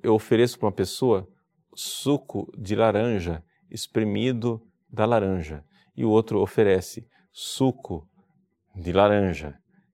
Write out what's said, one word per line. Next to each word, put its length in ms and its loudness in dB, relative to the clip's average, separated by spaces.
eu 120 4
ofereço 440 2
pra 80 -2
uma 60 0
pessoa 560 0
suco 840 -4
de 180 -6
laranja 720 0
espremido 960 -4
da 160 -2
laranja, 580 0
e 100 -4
o 60 2
outro 300 2
oferece 680 0
suco 800 -6
de 180 -8
laranja, 680 2